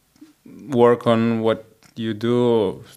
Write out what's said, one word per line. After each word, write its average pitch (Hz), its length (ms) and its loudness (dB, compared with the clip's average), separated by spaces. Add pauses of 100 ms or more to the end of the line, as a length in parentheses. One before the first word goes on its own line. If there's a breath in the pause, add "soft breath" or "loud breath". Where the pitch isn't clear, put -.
(720)
work 120 360 4
on 113 360 0
what 110 240 -2 (280)
you 113 200 -8
do, 117 680 -2 (140)